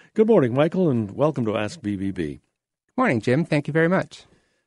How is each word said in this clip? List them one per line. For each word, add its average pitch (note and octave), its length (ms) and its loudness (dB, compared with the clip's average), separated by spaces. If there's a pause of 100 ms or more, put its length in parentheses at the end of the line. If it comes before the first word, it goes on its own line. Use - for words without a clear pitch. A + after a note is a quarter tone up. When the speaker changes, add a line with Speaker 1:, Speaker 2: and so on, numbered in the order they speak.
(140)
Speaker 1:
Good A3 120 2
morning, D3 280 4
Michael, E3+ 340 2
and A2+ 220 0
welcome C3+ 340 -2
to G#2+ 140 -2
Ask G#2 240 -6
B G#2 120 -4
B G2 160 -4
B. D#2 300 -8 (560)
Speaker 2:
Morning, G3 240 2
Jim. C3+ 240 0
Thank D3 220 -2
you D3 80 -6
very D#3+ 140 2
much. - 360 -4 (420)